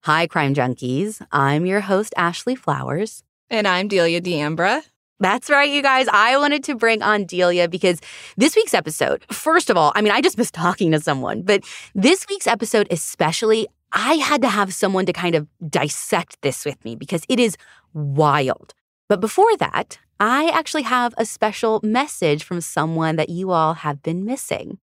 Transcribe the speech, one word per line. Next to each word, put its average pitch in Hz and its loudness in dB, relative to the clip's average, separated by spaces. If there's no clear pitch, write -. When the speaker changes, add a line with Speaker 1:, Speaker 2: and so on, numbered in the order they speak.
Speaker 1:
Hi, 160 2
Crime 143 0
Junkies. 131 -2
I'm 143 2
your 196 0
host, 196 -2
Ashley 175 -2
Flowers. 143 -6
Speaker 2:
And 214 0
I'm 190 0
Delia 170 2
D'Ambra. 170 -2
Speaker 1:
That's 202 -2
right, 285 4
you 285 -2
guys. 262 4
I 226 4
wanted 285 2
to 285 -4
bring 226 2
on 202 0
Delia 175 2
because 180 0
this 269 4
week's 440 2
episode, - 0
first - 0
of 202 2
all, 151 6
I 214 2
mean, 208 4
I 233 2
just 320 0
miss - -2
talking 170 0
to 151 2
someone, 139 -4
but 202 2
this 269 2
week's 392 -6
episode 220 2
especially, 202 0
I 277 0
had 294 0
to 262 2
have 196 0
someone 190 0
to 180 -2
kind 170 -2
of 151 0
dissect - -4
this - -4
with - -8
me 113 -10
because 156 -6
it 254 0
is 220 2
wild. 147 0
But 196 2
before 392 4
that, - -4
I 269 2
actually 311 -2
have 240 -2
a 226 0
special 220 -2
message 214 0
from 175 -6
someone 160 -2
that 156 -2
you 185 -6
all 160 2
have 143 -6
been 175 -6
missing. - -8